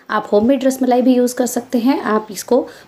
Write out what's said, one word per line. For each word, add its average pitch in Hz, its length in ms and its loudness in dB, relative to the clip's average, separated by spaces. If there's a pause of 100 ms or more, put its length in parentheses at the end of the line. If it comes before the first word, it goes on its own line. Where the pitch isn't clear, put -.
आप 214 240 -4
homemade 240 320 2
रसमलाई 254 360 0
भी 254 140 4
यूज़ 247 200 0
कर 254 100 -2
सकते 247 320 -6
हैं, 262 240 0
आप 214 300 -2
इसको - 360 -2 (200)